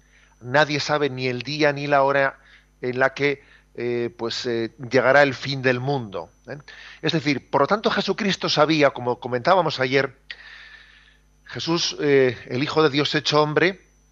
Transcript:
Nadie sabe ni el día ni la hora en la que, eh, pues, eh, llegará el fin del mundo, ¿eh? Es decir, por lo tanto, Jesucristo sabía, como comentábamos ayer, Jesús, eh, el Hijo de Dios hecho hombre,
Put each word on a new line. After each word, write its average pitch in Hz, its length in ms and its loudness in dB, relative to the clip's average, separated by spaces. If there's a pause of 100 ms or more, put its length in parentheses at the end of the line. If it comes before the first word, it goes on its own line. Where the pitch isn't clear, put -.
(400)
Nadie 143 400 0
sabe 147 280 0
ni 127 200 -4
el 123 140 -4
día 147 320 0
ni 143 120 -8
la 143 160 4
hora 139 360 0 (420)
en 127 180 -4
la 131 140 2
que, 139 320 -4 (300)
eh, 120 420 -4
pues, - 300 -6
eh, 113 260 -4 (180)
llegará 131 320 6
el 139 120 2
fin 135 260 -8
del 127 180 2
mundo, 117 520 -6 (180)
¿eh? 120 80 -12 (460)
Es 160 100 -2
decir, 143 360 -2
por - 120 2
lo 139 60 4
tanto, 208 240 0
Jesucristo 190 580 -2
sabía, 147 420 4
como 120 300 -4
comentábamos 143 580 0
ayer, 131 380 0 (1300)
Jesús, - 560 -4
eh, 135 460 4
el 131 160 -4
Hijo 156 200 0
de 156 60 6
Dios 143 260 0
hecho 151 280 2
hombre, 160 400 0 (300)